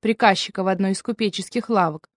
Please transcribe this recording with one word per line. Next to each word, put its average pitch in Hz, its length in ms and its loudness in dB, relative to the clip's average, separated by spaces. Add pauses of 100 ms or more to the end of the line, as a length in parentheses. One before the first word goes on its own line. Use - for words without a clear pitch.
приказчика 214 600 0
в 185 60 0
одной 190 220 0
из 190 120 -4
купеческих 208 680 -4
лавок 170 460 0